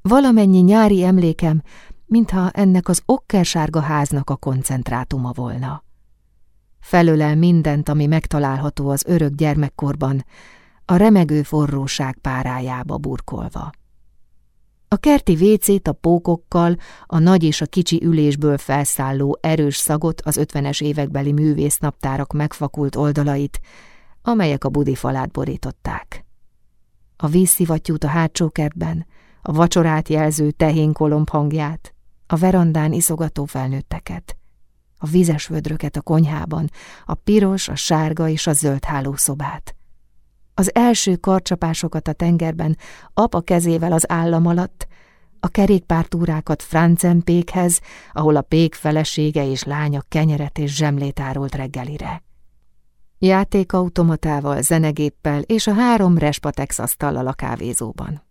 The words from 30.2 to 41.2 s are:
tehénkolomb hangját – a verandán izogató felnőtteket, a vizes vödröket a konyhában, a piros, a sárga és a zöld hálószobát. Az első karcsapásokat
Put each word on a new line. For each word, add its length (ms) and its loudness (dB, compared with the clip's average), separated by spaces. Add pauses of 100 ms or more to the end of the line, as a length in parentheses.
tehénkolomb 800 0
hangját – 640 -4 (380)
a 60 0
verandán 580 2
izogató 520 -2
felnőtteket, 920 -8 (600)
a 80 -10
vizes 420 2
vödröket 480 -6
a 60 -4
konyhában, 680 0 (360)
a 80 -6
piros, 540 0
a 80 -6
sárga 540 -2
és 180 -2
a 60 0
zöld 300 0
hálószobát. 920 -6 (800)
Az 220 -2
első 400 2
karcsapásokat 920 -2